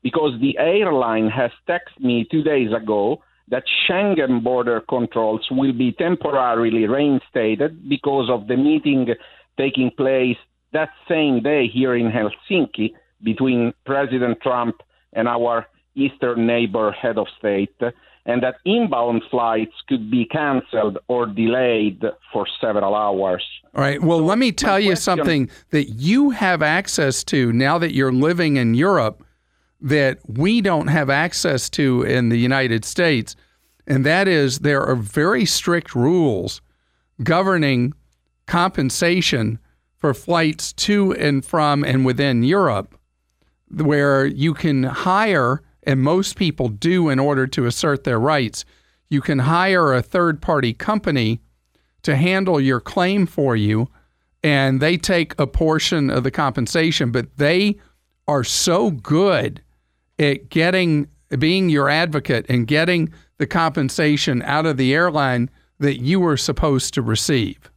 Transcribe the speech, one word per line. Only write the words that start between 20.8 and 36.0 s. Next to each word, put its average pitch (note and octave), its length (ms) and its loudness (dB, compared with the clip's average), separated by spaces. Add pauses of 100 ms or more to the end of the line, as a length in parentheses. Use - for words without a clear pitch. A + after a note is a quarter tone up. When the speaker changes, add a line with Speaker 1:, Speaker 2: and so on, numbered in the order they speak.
Speaker 1:
or B2 180 0
delayed A2+ 800 0 (300)
for G2+ 120 -2 (140)
several G#2 360 0
hours. G2 500 -2 (300)
Speaker 2:
All C#3 60 -2
right. C#3+ 200 -2
Well, E3 180 2
Speaker 1:
So D#3 60 2
Speaker 2:
let G3 120 2
me B3+ 100 2
Speaker 1:
my A3 40 0
Speaker 2:
tell G3 280 0
you G#3 100 2
Speaker 1:
question E3+ 140 0
Speaker 2:
something D#3 460 0 (200)
that D3 200 0
you G3+ 420 2
have F#3 300 0
access D3+ 640 0
to B2 280 2
now C3+ 240 2
that E3 160 -2
you're C3+ 180 2
living D3+ 460 2
in A#2 160 2
Europe C#3 500 2 (560)
that C#3 480 0
we F3+ 340 0
don't F3 260 0
have C#3+ 220 0
access D3 600 -2
to B2+ 340 0
in B2 260 0
the A#2 80 2
United B2 460 0
States, D#3 520 -2 (520)
and C3+ 180 0
that F3+ 220 2
is C#3+ 320 0
there C#3+ 240 0
are C3 120 0
very D#3+ 500 0
strict - 500 -2
rules B2+ 680 0 (600)